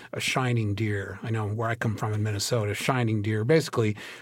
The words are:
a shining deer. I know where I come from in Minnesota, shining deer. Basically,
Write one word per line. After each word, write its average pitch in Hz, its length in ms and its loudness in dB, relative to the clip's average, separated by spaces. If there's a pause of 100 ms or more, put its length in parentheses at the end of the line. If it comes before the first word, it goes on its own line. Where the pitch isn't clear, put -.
(120)
a - 80 -6
shining 120 540 0
deer. 101 480 -2
I 120 80 -6
know 110 180 -2
where 113 220 -2
I 120 60 -2
come 117 200 0
from 107 180 -2
in 104 100 0
Minnesota, 104 500 0
shining 113 480 2
deer. 107 240 0
Basically, 127 500 4 (260)